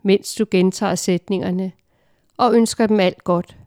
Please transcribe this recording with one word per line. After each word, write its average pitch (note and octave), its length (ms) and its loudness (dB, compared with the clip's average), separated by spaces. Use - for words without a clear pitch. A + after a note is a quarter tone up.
mens - 320 0
du G#3+ 160 -2
gentager F#3 440 0
sætningerne, F#3 760 -4
og A#3+ 180 2
ønsker A3+ 320 2
dem G#3 140 2
alt F#3 240 -2
godt. F3+ 320 -4